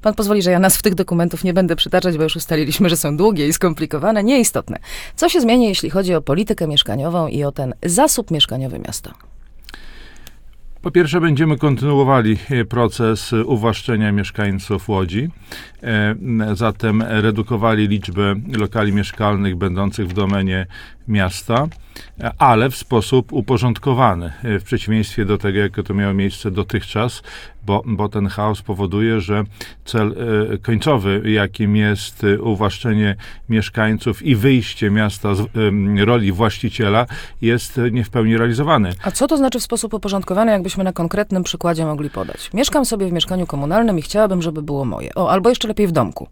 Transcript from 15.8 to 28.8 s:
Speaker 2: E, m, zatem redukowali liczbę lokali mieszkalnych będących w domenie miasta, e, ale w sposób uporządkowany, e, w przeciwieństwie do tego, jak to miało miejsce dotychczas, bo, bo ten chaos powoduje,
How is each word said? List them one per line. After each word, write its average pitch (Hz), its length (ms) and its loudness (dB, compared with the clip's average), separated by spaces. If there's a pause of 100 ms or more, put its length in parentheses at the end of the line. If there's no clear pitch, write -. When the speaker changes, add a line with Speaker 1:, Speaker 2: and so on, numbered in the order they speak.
Speaker 2:
E, 127 40 -8
m, 110 560 0 (100)
zatem 110 540 0
redukowali 107 800 2
liczbę 98 480 0 (220)
lokali 104 360 0
mieszkalnych 101 640 0
będących 98 520 -2
w 87 60 -6
domenie 95 520 0 (420)
miasta, 113 600 0 (520)
e, 117 180 -4
ale 127 320 6
w 127 60 -6
sposób - 580 0
uporządkowany, 117 1000 0 (100)
e, 107 160 0
w - 40 -8
przeciwieństwie 110 640 -2
do 101 120 2
tego, 101 220 0
jak 101 140 0 (120)
to 104 80 -6
miało 98 200 0
miejsce 98 380 -2
dotychczas, 104 720 -4 (420)
bo, 101 200 0
bo 104 240 -2
ten 101 180 -2
chaos 104 340 -2
powoduje, 101 600 -2